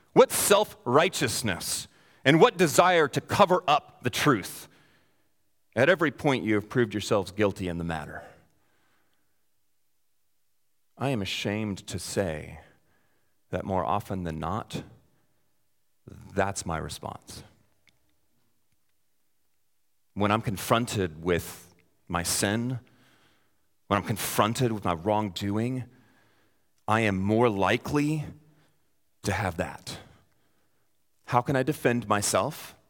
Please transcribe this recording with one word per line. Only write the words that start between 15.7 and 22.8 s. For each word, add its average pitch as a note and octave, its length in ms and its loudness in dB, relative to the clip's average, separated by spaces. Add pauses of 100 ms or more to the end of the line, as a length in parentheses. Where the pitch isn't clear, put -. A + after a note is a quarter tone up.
that's G2 260 -2
my E2 120 -4
response. - 680 -12 (2750)
When G2+ 180 0
I'm A2 100 2
confronted G2 800 -2
with - 540 -4 (320)
my E2+ 160 -4
sin, A#2 560 -2 (1080)